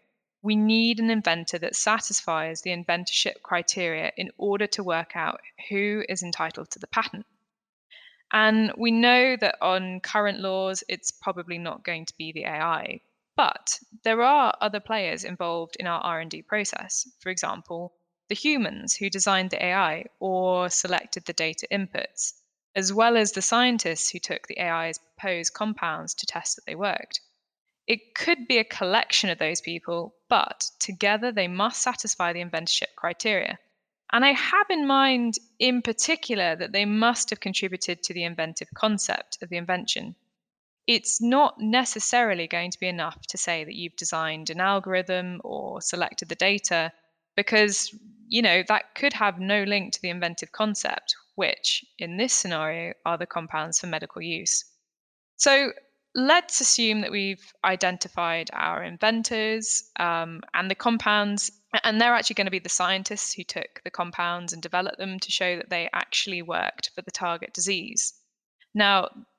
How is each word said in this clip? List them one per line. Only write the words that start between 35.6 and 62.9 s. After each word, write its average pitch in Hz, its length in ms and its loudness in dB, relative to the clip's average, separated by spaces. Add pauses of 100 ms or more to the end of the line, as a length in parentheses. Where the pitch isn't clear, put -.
particular, 226 760 0
that 175 160 -8
they 202 120 2
must 220 460 2
have 214 100 -6
contributed 185 640 -4
to - 100 -6
the 170 120 -4
inventive 165 500 -6
concept - 640 -2
of 175 80 -12
the 175 80 -6
invention. 175 580 -4 (720)
It's - 360 -4
not 262 360 4
necessarily 220 880 0
going 170 260 -4
to - 60 -10
be 180 100 -4
enough 165 400 -6
to 180 100 -8
say 165 260 -2
that 151 100 -14
you've 170 220 -10
designed 160 540 -4
an 165 100 -6
algorithm 185 840 0
or - 360 -8
selected - 480 -4
the 175 60 -6
data, 180 580 2 (460)
because, 214 560 4 (340)
you 233 140 2
know, 185 260 6
that - 260 0
could 277 200 0
have 190 260 0
no 202 220 2
link 196 320 -2
to - 80 -10
the 180 80 -4
inventive 175 420 -4
concept, - 640 -2 (200)
which, - 460 0 (160)
in 175 200 -6
this 247 160 0
scenario, 165 580 -2 (140)
are 170 100 0
the 170 80 -4
compounds 160 540 -4
for 180 80 -4
medical 165 340 -6
use. 170 420 -2 (720)
So 277 360 6 (420)
let's 311 460 4
assume 220 400 4
that 196 100 -4
we've 196 400 -4 (140)
identified 180 880 0
our 170 320 -2
inventors, 220 1120 0
um, 165 440 0 (100)
and 190 180 0
the 190 40 2
compounds, 208 760 2 (340)
and 220 140 4
they're 240 140 8
actually 233 220 2
gonna 190 160 2
be 190 80 -2
the 180 100 -6
scientists 190 640 0